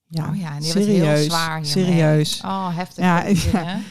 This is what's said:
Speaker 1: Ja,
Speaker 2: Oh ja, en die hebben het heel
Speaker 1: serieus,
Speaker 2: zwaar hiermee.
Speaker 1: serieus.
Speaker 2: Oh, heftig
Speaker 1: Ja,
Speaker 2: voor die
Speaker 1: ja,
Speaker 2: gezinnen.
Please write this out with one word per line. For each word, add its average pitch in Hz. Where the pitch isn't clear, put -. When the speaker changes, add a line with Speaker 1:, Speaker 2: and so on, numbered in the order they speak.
Speaker 1:
Ja, 160
Speaker 2:
Oh -
ja, 160
en 147
die 151
hebben 196
het 208
heel 170
Speaker 1:
serieus, 151
Speaker 2:
zwaar 160
hiermee. 151
Speaker 1:
serieus. 151
Speaker 2:
Oh, 190
heftig 180
Speaker 1:
Ja, 180
Speaker 2:
voor -
die 196
Speaker 1:
ja, 160
Speaker 2:
gezinnen. 180